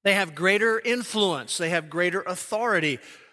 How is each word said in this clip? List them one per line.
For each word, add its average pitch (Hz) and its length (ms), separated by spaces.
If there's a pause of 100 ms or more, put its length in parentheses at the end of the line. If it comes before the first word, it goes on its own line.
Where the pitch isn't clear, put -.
They 196 100
have 190 200
greater 202 460
influence. 208 760
They 165 120
have 165 200
greater 175 320
authority. 185 800 (340)